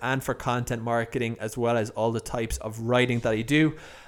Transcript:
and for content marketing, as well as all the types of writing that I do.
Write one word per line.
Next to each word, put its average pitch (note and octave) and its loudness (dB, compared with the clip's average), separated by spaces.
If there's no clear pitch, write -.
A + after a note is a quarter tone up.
and C3 0
for B2+ -2
content B2 -2
marketing, A#2 -2
as A2 -6
well A#2+ 2
as A2 0
all A2+ 0
the A2+ 0
types A#2 -4
of A2 -8
writing B2 4
that A#2 2
I A2 2
do. D3+ 4